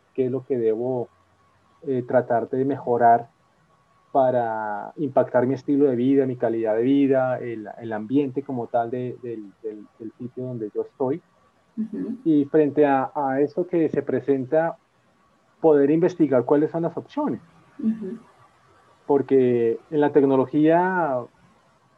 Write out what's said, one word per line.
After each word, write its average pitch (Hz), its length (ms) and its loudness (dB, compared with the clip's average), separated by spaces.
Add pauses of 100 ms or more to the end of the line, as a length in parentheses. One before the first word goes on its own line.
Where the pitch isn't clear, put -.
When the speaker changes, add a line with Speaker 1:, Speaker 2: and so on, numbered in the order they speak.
(140)
Speaker 1:
qué 131 120 -2
es 127 40 -4
lo 131 160 -6
que 139 100 -4
debo, 117 520 -2 (800)
eh, 131 200 -2
tratar 120 420 0
de 131 160 -2
mejorar 120 640 2 (840)
para 110 840 0
impactar 127 500 0
mi 135 80 0
estilo 143 320 0
de 127 100 2
vida, 135 300 2
mi 127 100 -6
calidad 113 400 -2
de 117 60 0
vida, 131 560 2
el, 110 300 -10 (100)
el 113 140 -10
ambiente 131 500 -4
como 123 260 -8
tal 117 220 -2
de, 123 320 -8
del, 110 300 -12 (100)
del, 107 240 -12 (120)
del 110 140 -14
sitio 127 320 -12
donde 113 300 -8
yo 113 80 -4
estoy. 135 380 -4 (560)
Speaker 2:
Ujú. 202 480 -6
Speaker 1:
Y 147 220 2
frente 147 400 2
a, 151 280 0
a 135 260 -2
esto 147 260 -2
que 165 240 0
se 143 120 -4
presenta, 135 760 -2 (840)
poder 147 300 6
investigar 156 540 2
cuáles 151 260 2
son 165 120 -4
las 165 140 -4
opciones. 202 440 -6 (380)
Speaker 2:
Ujú. 214 400 -6 (880)
Speaker 1:
Porque 127 720 2 (120)
en 151 100 0
la 147 100 4
tecnología 151 1080 2 (800)